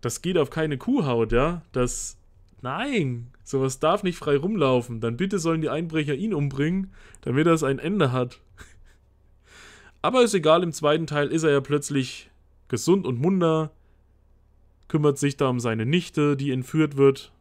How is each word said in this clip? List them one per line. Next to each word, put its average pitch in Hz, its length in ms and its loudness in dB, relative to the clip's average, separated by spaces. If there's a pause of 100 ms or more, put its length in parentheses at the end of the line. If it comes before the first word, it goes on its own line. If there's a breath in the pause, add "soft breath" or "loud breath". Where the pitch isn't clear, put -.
das - 220 -6
geht 180 160 0
auf 143 100 0
keine 156 300 -4
Kuhhaut, 131 520 0
ja? 151 300 0 (100)
Das, - 460 -4 (460)
nein, 139 680 -4 (120)
sowas 131 360 -2
darf 175 220 2
nicht 180 160 -4
frei 143 200 0
rumlaufen. 131 640 0
Dann 117 160 -2
bitte 196 220 -2
sollen 165 240 0
die 151 80 -2
Einbrecher 156 460 -2
ihn 202 180 -4
umbringen, 151 580 -2 (300 loud breath)
damit 139 240 2
das 165 180 4
ein 135 140 0
Ende 151 340 0
hat. 127 300 -4 (160)
<laughs> - 1400 -20
Aber 247 220 4
ist 220 100 2
egal, 165 300 4
im 170 80 -2
zweiten 151 340 0
Teil 147 220 -2
ist 156 160 -2
er 156 80 4
ja 143 100 4
plötzlich 139 720 -4 (380)
gesund 170 360 0
und 123 160 -4
munter, 160 500 2 (1160)
kümmert 147 320 2
sich 143 180 -2
da 139 120 0
um 123 100 -2
seine 113 260 -2
Nichte, 147 500 0
die 139 140 -4
entführt 139 480 -2
wird. 135 440 4